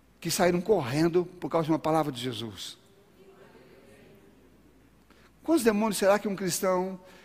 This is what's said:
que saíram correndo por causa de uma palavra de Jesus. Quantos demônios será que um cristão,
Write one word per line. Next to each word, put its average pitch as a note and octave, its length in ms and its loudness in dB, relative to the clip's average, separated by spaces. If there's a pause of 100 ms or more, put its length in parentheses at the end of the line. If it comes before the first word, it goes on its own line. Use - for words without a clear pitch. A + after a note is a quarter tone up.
(200)
que E3+ 120 -8
saíram F3+ 300 2
correndo E3+ 640 2
por E3 240 -12
causa E3 160 0
de D#3 60 0
uma D#3 80 2
palavra D#3 320 0
de A#2+ 80 -12
Jesus. A2+ 580 -10 (2750)
Quantos D#4 200 2
demônios G#3+ 340 2
será G#3 200 4
que G#3+ 100 -6
um G3 80 -2
cristão, F#3 640 -2 (260)